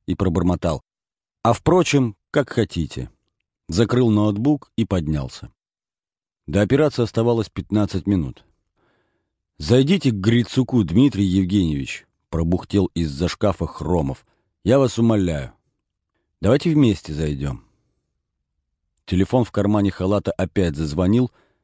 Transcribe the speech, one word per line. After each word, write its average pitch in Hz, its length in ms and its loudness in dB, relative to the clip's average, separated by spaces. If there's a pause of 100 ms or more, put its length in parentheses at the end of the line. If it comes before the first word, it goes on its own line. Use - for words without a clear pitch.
и 85 100 -4
пробормотал: 87 680 -2 (600)
"А 117 80 4
впрочем, 143 640 0 (160)
как 143 180 -2
хотите". 82 600 -4 (580)
Закрыл 117 420 2
ноутбук 107 640 0
и 113 80 0
поднялся. 76 680 -4 (960)
До 87 140 2
операции 135 420 2
оставалось 117 440 0
пятнадцать 101 600 -4
минут. 82 360 -2 (1160)
"Зайдите 135 520 2
к 113 40 0
Грицуку, 117 680 0
Дмитрий 101 420 2
Евгеньевич", 90 800 -2 (220)
пробухтел 87 580 0
из-за 82 420 -2
шкафа 87 400 -2
Хромов. 76 580 -4 (380)
"Я 127 160 4
вас 127 180 0
умоляю. 92 540 0 (880)
Давайте 139 300 2
вместе 117 440 2
зайдем". 71 520 -6 (1400)
Телефон 98 380 2
в - 80 -10
кармане 101 400 0
халата 95 400 -2
опять 90 420 -2
зазвонил, 90 560 0 (340)